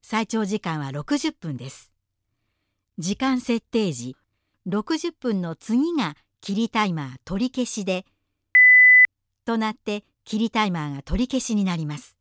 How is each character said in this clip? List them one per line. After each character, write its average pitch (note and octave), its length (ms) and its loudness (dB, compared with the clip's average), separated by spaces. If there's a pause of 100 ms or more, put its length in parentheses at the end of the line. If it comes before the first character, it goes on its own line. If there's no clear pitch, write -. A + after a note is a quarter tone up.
最 A3 260 -4
長 A3 180 -2
時 G#3 140 -4
間 D#3+ 200 -6
は C#3 120 -6
六 D3+ 260 -4
十 D4+ 140 -2
分 D3+ 260 -10
で B2 120 -14
す。 - 220 -18 (1080)
時 F3+ 160 -4
間 C4 260 -2
設 A#3 240 -2
定 G#3+ 260 0
時、 B2 240 -10 (500)
六 G#3 320 -4
十 E4+ 140 -6
分 G#3+ 300 -4
の E3 140 -6
次 C#4 380 0
が F#3+ 220 -2 (240)
切 - 160 -6
り A3+ 140 0
タ G#3+ 160 0
イ F#3 80 -2
マ D3 140 -6
ー - 20 -12 (160)
取 G3 200 -4
り B3+ 60 -4
消 B3+ 140 -2
し G3+ 200 -8
で、 F#3 200 -4 (1400)
と A3+ 120 0
な A3 140 -2
っ - 20 -10
て G#3 300 -6 (220)
切 G#3+ 140 -2
り A3+ 120 2
タ G#3+ 140 2
イ F#3+ 60 0
マ D#3 160 -4
ー C#3+ 80 -6
が C#3 60 -10
取 F#3+ 220 0
り B3+ 40 0
消 C4 140 -2
し A3+ 140 -2
に G3+ 80 2
な F#3 120 0
り D#3+ 100 -4
ま D3 120 -6
す。 - 240 -16